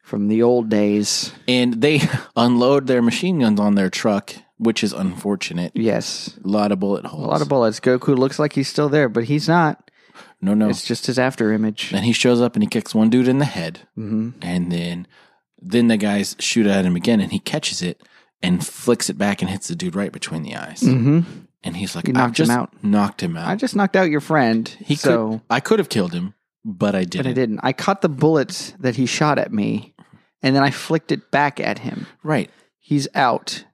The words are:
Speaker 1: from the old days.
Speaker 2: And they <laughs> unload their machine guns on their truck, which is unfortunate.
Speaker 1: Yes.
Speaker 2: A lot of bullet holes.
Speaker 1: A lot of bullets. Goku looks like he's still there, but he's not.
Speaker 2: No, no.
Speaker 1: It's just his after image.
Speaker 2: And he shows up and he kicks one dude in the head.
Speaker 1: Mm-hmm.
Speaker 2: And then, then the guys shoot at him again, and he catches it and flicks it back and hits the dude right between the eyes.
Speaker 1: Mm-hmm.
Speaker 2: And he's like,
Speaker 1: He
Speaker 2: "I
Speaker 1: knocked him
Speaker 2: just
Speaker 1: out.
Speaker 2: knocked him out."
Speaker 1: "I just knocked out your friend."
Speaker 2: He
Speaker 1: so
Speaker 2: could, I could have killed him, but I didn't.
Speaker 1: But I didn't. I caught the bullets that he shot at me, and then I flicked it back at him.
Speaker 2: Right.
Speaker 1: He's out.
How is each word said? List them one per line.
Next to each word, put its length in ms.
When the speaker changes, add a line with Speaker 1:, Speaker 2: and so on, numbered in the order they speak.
Speaker 1:
from 260
the 140
old 280
days. 600
Speaker 2:
And 340
they 200
<laughs> 160
unload 520
their 160
machine 360
guns 200
on 160
their 160
truck, 420
which 260
is 80
unfortunate. 840
Speaker 1:
Yes. 680
Speaker 2:
A 40
lot 240
of 80
bullet 260
holes. 200
Speaker 1:
A 20
lot 160
of 60
bullets. 300
Goku 380
looks 220
like 140
he's 140
still 220
there, 180
but 180
he's 220
not. 440
Speaker 2:
No, 140
no. 140
Speaker 1:
It's 160
just 200
his 140
after 340
image. 400
Speaker 2:
And 120
he 80
shows 280
up 140
and 80
he 60
kicks 260
one 160
dude 160
in 100
the 80
head. 360
Speaker 1:
Mm-hmm. 340
Speaker 2:
And 300
then, 340
then 280
the 80
guys 420
shoot 260
at 200
him 100
again, 240
and 120
he 80
catches 440
it 180
and 240
flicks 440
it 80
back 240
and 100
hits 160
the 80
dude 200
right 180
between 300
the 120
eyes. 240
Speaker 1:
Mm-hmm. 400
Speaker 2:
And 140
he's 180
like, 140
Speaker 1:
He 60
Speaker 2:
"I 20
Speaker 1:
knocked 240
him 60
Speaker 2:
just 60
Speaker 1:
out. 300
Speaker 2:
knocked 400
him 140
out." 140
Speaker 1:
"I 80
just 180
knocked 220
out 120
your 120
friend." 440
Speaker 2:
He 160
Speaker 1:
so 360
Speaker 2:
could, 180
I 100
could 200
have 100
killed 240
him, 200
but 320
I 80
didn't. 220
Speaker 1:
But 60
I 20
didn't. 300
I 100
caught 280
the 60
bullets 720
that 160
he 100
shot 340
at 120
me, 420
and 140
then 80
I 80
flicked 400
it 200
back 280
at 200
him. 280
Speaker 2:
Right. 260
Speaker 1:
He's 340
out. 600